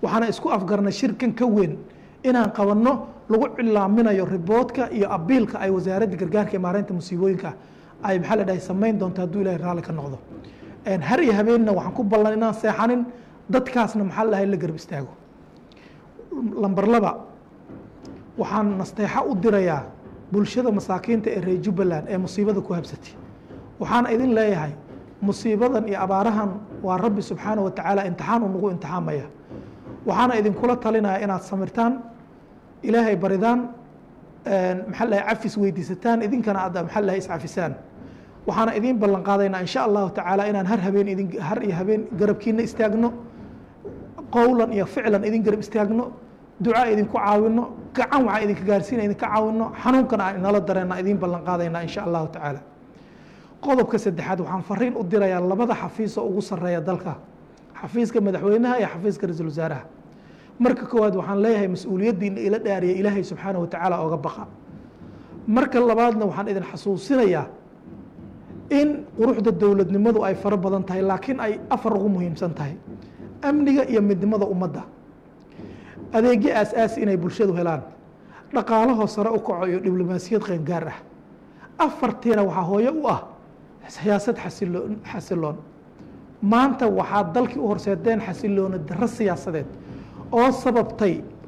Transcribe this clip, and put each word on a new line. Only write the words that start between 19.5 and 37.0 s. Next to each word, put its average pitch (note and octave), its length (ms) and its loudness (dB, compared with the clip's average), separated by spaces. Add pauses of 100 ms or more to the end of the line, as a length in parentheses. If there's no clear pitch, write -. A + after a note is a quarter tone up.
bulshada G#3+ 400 0
masaakiinta G#3 580 -2
ee F#3 160 -2
reer F3+ 180 0
Jubbaland F3 460 0
ee G3 80 -2
musiibada G3 440 0
ku - 120 -6
habsatay. - 400 -10 (640)
Waxaan A#3+ 340 0
idin B3+ 220 2
leeyahay, F#3 380 2 (480)
musiibadan A3 640 0
iyo G3 180 -2
abaarahan G#3 440 2 (340)
waa F#3 140 0
Rabbi G3+ 240 0
subxaanahu G3+ 460 -4
wa F#3 40 -2
tacaala F#3+ 340 0
imtixaan G3 380 -2
uu G3 60 0
nagu F#3 220 -2
imtixaamaya. D#3+ 540 -4 (800)
Waxaana A3+ 340 2
idinkula G#3+ 360 2
talinayaa A3 480 0
inaad F#3+ 180 -2
samirtaan, A3+ 520 0 (920)
Ilaahay A3 320 4
baridaan, G3 440 2 (840)
een, F#3 320 2 (100)
maxaa A3 180 -4
la A3 100 0
dhahay, G3+ 140 0
cafis A3 280 -2
weydiisataan, G3 640 0
idinkana G#3 380 0
aad, F#3 240 -4
maxaa F#3+ 180 -2